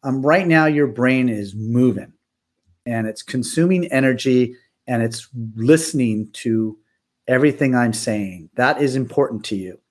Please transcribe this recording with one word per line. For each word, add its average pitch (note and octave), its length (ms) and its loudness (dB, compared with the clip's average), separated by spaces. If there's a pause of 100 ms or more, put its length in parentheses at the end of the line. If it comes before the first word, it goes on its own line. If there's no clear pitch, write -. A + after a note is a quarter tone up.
um, C3+ 200 -2
right F3 220 4
now D#3+ 200 4
your D3 200 2
brain B2+ 420 0
is G2+ 280 -6
moving A2+ 560 0 (760)
and A2+ 220 -2
it's G#2+ 140 -10
consuming E3+ 640 0
energy B2+ 680 0 (320)
and A#2+ 160 0
it's A2+ 260 -6 (280)
listening A#2+ 760 2
to A2 460 -2 (480)
everything C3 480 2
I'm A#2+ 180 2
saying. G2 600 -6
That C3 260 0
is C3+ 140 0
important C3 520 -2
to G#2 100 -6
you. F#2 240 -10 (100)